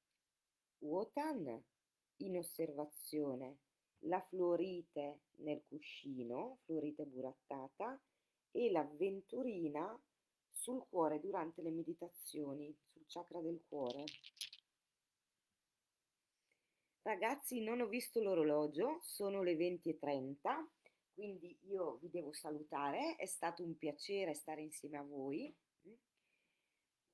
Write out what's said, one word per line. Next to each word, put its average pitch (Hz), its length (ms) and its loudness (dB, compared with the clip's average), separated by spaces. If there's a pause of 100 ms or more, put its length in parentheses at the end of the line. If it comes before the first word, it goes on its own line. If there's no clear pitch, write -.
(800)
Wotan 185 840 0 (540)
in 190 200 -2
osservazione, 147 1200 -2 (480)
la 180 160 2
fluorite 175 1000 2 (160)
nel 147 280 -2
cuscino, 139 960 -4
fluorite 151 400 0
burattata, 135 1000 -6 (560)
e 233 140 6
l'avventurina 185 1300 0 (480)
sul - 400 -4
cuore 156 300 6
durante 170 420 -2
le 165 80 -2
meditazioni, 151 1040 -4 (160)
sul 160 160 -20
chakra 175 320 -8
del 165 280 -2
cuore. 139 360 -2 (3000)
Ragazzi, 220 580 2
non 233 200 2
ho 233 60 2
visto 233 320 0
l'orologio, 160 800 6
sono 196 420 0
le 175 120 6
venti 175 340 2
e 151 100 2
trenta, 143 680 0 (460)
quindi 185 420 -10 (120)
io 175 340 0
vi 170 80 -10
devo 151 240 -4
salutare. 151 840 -2
È - 100 -4
stato 170 380 -2
un 165 140 -4
piacere 165 560 0
stare 156 280 -6
insieme 151 360 -6
a 143 60 -4
voi, 143 520 -2 (1600)